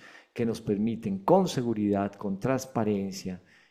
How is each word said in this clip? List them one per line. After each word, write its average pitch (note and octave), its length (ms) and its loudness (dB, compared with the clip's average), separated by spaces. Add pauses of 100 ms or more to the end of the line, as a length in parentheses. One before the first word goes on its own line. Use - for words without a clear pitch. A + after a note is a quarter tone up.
(340)
que A#2+ 120 -2
nos A2+ 160 -2
permiten G#2+ 580 0
con F3 280 6
seguridad, G#2 640 0
con G2 260 -6
transparencia G2 1040 -2 (300)